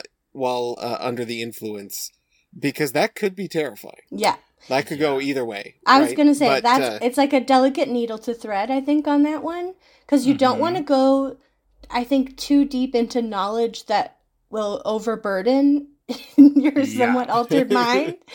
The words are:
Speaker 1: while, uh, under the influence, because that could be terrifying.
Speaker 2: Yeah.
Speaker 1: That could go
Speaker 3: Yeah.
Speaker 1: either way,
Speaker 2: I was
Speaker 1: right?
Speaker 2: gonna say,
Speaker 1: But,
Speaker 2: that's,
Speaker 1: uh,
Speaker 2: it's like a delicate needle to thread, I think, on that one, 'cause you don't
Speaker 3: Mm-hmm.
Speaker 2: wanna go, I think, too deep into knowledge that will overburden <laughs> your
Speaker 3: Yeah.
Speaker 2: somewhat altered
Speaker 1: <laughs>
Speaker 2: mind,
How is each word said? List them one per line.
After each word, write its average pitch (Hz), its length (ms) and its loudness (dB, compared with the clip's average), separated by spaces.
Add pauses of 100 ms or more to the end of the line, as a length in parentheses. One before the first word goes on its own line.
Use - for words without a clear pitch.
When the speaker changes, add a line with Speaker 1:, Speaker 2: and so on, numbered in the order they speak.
(320)
Speaker 1:
while, 123 480 -4
uh, 120 200 -6
under 123 240 -6
the 117 180 -8
influence, 107 720 -12 (460)
because 143 340 -4
that 160 220 -2
could 196 220 -6
be 190 120 -10
terrifying. 143 640 -8
Speaker 2:
Yeah. 196 260 -2 (320)
Speaker 1:
That 135 180 -2
could 156 120 -8
go 143 200 0
Speaker 3:
Yeah. 139 100 -4
Speaker 1:
either 135 160 -2
way, 104 320 -10 (100)
Speaker 2:
I 262 140 8
was 294 80 2
Speaker 1:
right? - 80 -6
Speaker 2:
gonna 294 180 6
say, 285 140 0
Speaker 1:
But, 135 140 2
Speaker 2:
that's, 254 220 2
Speaker 1:
uh, 110 180 -4
Speaker 2:
it's 247 160 -2
like 285 160 2
a 269 60 4
delicate 262 480 2
needle 233 300 -4
to 233 140 -8
thread, 214 380 -4
I 269 100 -2
think, 294 260 0
on 294 180 2
that 302 180 -4
one, 349 320 -8 (320)
'cause 277 200 0
you 269 80 4
don't 254 200 2
Speaker 3:
Mm-hmm. 220 80 -2
Speaker 2:
wanna 349 200 -2
go, 269 540 2 (540)
I 240 140 -4
think, 262 340 0
too 285 260 2
deep 262 300 -4
into 233 260 0
knowledge 220 640 -4
that 208 300 -2 (340)
will 208 360 -4
overburden 220 1040 0 (200)
<laughs> - 280 -12
your 285 440 8
Speaker 3:
Yeah. 247 260 0
Speaker 2:
somewhat 247 240 0
altered 240 420 0
Speaker 1:
<laughs> 247 100 4
Speaker 2:
mind, 269 340 0 (180)